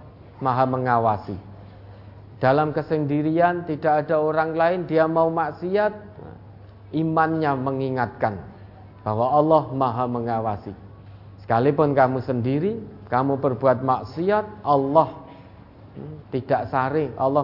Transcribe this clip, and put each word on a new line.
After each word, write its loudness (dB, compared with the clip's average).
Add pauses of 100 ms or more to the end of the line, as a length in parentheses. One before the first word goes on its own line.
(360)
Maha 2
mengawasi. 0 (1080)
Dalam 2
kesendirian, 0
tidak 0
ada 0
orang 0
lain, 2
dia 2
mau 2
maksiat, -2 (960)
imannya 0
mengingatkan -2 (680)
bahwa 0
Allah 4
Maha 0
mengawasi. -4 (720)
Sekalipun 2
kamu 4
sendiri, -2 (240)
kamu 0
berbuat 2
maksiat, -2
Allah, 2 (720)
hmm, -16
tidak -2
sare, -2
Allah 2